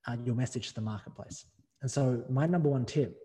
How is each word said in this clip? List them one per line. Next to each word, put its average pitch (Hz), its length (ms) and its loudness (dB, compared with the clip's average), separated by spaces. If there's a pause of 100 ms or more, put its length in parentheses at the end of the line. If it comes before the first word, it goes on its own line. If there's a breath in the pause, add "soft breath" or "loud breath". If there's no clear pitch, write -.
uh, 120 160 -4
your 120 120 0
message 123 340 -2
to - 60 -12
the 110 60 -4
marketplace. - 640 -8 (360)
And 131 100 -2
so 127 380 2
my 131 180 2
number 170 220 4
one 131 160 2
tip - 400 0